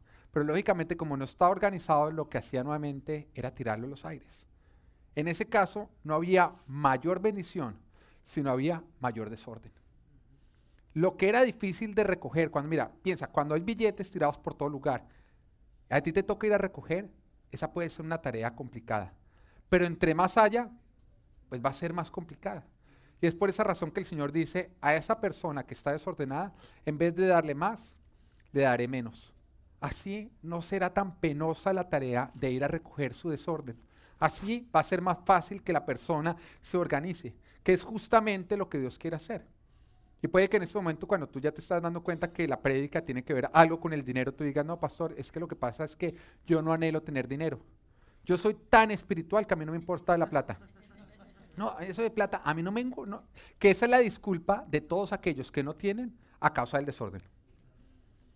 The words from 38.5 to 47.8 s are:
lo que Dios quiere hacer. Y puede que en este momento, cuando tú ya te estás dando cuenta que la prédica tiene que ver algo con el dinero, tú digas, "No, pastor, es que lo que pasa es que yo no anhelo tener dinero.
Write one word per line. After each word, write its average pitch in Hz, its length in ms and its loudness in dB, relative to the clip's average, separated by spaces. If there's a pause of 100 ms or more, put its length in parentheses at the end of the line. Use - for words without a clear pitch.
lo 190 140 -4
que 151 100 -4
Dios 127 180 -6
quiere 165 200 -6
hacer. - 280 -10 (760)
Y - 80 -2
puede 185 180 6
que 196 80 2
en 196 80 4
este 170 140 -6
momento, 175 280 -2
cuando 170 220 0
tú 135 140 -10
ya 147 100 2
te 151 80 -14
estás 175 220 0
dando 170 200 -4
cuenta 170 300 -4
que 170 160 -2
la 131 140 -2
prédica 139 420 0
tiene 127 220 -6
que - 80 -4
ver 127 180 0
algo 165 260 8
con 165 140 -4
el 147 140 -4
dinero, 127 280 -2
tú 156 120 -6
digas, 147 200 0
"No, 165 140 -6
pastor, 160 380 -4
es 135 120 -10
que 160 120 -8
lo 170 80 -8
que 139 80 -10
pasa 123 260 -4
es 151 140 -10
que 170 180 -4 (320)
yo 160 140 4
no 160 100 0
anhelo 160 320 0
tener 139 240 -4
dinero. 143 320 -4 (640)